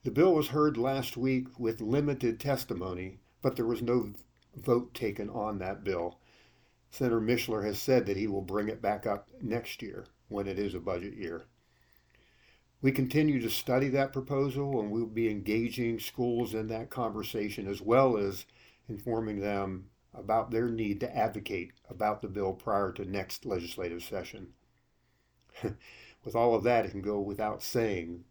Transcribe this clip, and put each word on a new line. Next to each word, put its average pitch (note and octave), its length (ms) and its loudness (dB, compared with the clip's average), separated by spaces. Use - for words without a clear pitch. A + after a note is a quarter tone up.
The B2+ 60 0
bill E3 240 8
was D3+ 140 4
heard D3+ 280 4
last C3 400 0
week B2+ 420 0
with A2+ 220 0
limited C3 580 2
testimony, F#2+ 800 -4
but C3+ 160 0
there A#2 80 -2
was A2+ 160 0
no A#2 320 2
vote B2 380 0
taken G#2+ 380 -4
on G#2+ 300 -4
that G2 240 -6
bill. F2 340 -2
Senator A#2 300 2
Mishler A2 440 0
has G#2 160 -2
said B2+ 240 6
that G2 140 0
he A2 80 0
will G2 160 -2
bring G#2 260 -2
it - 140 -6
back G#2 240 -2
up G2+ 240 -4
next A#2 400 -4
year G2 240 -10
when G2+ 180 -2
it F#2+ 120 -4
is G2+ 160 -2
a F2 60 -6
budget F2+ 340 -4
year. E2+ 300 -8
We C3+ 80 8
continue C3+ 500 4
to A2+ 80 0
study C3+ 420 2
that C3+ 220 2
proposal, C3+ 680 0
and G#2 100 -2
we'll A#2 160 0
be A2 240 0
engaging A2+ 720 0
schools A#2+ 520 -2
in A2 140 -2
that A2+ 240 -6
conversation, G#2 800 -4
as G2 120 -4
well A#2+ 360 6
as G2 280 -2
informing A2 520 -2
them G2 440 -2
about A2 380 0
their A2+ 180 0
need G#2+ 300 -2
to - 180 -4
advocate G#2 540 -2
about G#2+ 340 0
the G#2 60 -6
bill F#2+ 240 0
prior G2+ 380 0
to F#2+ 140 -8
next F#2 420 -6
legislative F2 560 -4
session. F#2+ 460 -10
<laughs> - 160 -14
With G#2+ 100 -8
all A#2 220 6
of G2 80 2
that, A#2 200 4
it F2+ 60 -6
can G2 120 -8
go G#2 180 0
without G#2 420 -4
saying F2 680 -2